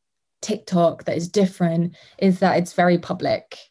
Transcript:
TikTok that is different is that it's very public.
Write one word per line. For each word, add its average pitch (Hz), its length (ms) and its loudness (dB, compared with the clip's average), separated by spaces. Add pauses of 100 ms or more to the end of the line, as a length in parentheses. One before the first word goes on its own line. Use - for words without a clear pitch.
(420)
TikTok 175 640 -2
that 160 100 -4
is 170 120 -6
different 175 680 0 (220)
is 185 220 2
that 175 180 2
it's 180 160 -4
very 180 240 2
public. 156 600 -6 (140)